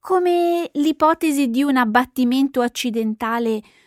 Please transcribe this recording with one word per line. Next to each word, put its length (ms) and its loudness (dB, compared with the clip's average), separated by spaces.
Come 680 0
l'ipotesi 760 0
di 100 0
un 160 0
abbattimento 840 0
accidentale 1000 -4